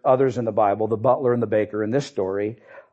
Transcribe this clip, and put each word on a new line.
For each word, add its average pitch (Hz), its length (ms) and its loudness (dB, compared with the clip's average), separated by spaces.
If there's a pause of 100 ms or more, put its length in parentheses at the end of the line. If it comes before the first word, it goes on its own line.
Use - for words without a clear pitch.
others 131 320 2
in 120 80 -4
the 110 80 -2
Bible, 104 340 2
the 110 80 0
butler 123 380 2
and 120 100 0
the 110 40 -2
baker 107 360 -2
in 107 80 -4
this 139 140 -2
story, 101 560 -4 (320)